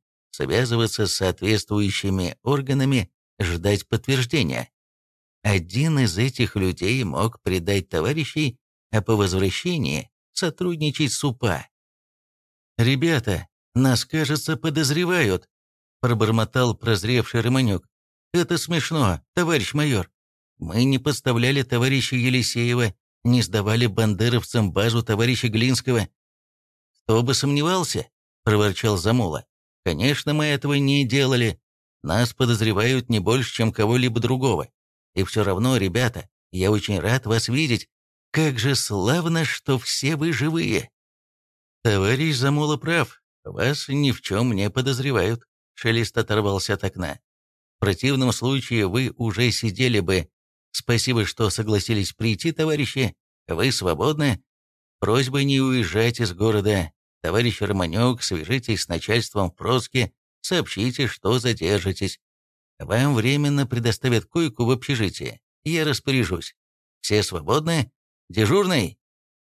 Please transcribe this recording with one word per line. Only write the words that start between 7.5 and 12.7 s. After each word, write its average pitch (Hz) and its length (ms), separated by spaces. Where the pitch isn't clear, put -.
товарищей, 135 680
а 110 100
по 113 140
возвращении 95 960
сотрудничать 156 800
с - 120
упа. 113 440